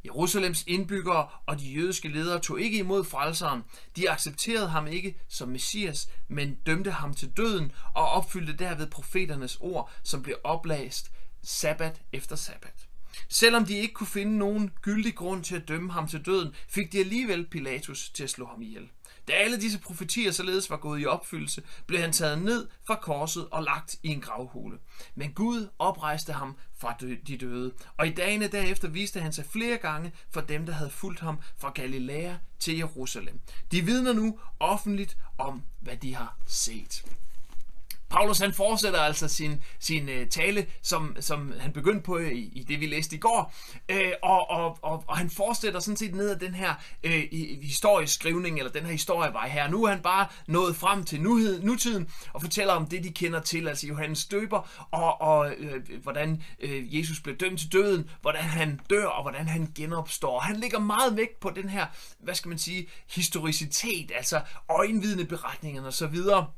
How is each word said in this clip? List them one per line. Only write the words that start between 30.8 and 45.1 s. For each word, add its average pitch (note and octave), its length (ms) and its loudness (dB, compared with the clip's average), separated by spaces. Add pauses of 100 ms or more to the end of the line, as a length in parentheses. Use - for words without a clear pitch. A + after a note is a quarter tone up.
fulgt F3+ 300 -4
ham D#3+ 180 -2 (200)
fra C#3 160 -4
Galilea C3+ 600 -2 (260)
til D#3+ 160 0
Jerusalem. C3 640 0 (320)
De F3 120 4
vidner B3 280 4
nu A3 260 2 (220)
offentligt B2 560 2 (220)
om, C#3 240 -2 (180)
hvad - 160 -2
de C3 180 0
har - 320 -2
set. - 580 2 (1040)
Paulus, G3+ 300 6
han G3 140 2
fortsætter G#3 480 4
altså D3+ 280 2
sin, D3+ 340 4 (160)
sin, D3+ 300 -2
øh, C3 200 2
tale, G3 380 2 (160)
som, D#3 380 0
som C#3+ 400 0
han C#3+ 120 2
begyndte E3+ 300 2
på F3 160 -2
i, D3+ 200 0
i A#2+ 300 -6
det, C#3+ 120 0
vi D#3 60 0
læste D#3 300 -2
i - 20 -8
går. A3+ 360 2 (340)
Øh, F#3 240 2 (100)
og, F#3 280 6
og, E3+ 320 0
og, D#3 240 -2
og D#3 100 0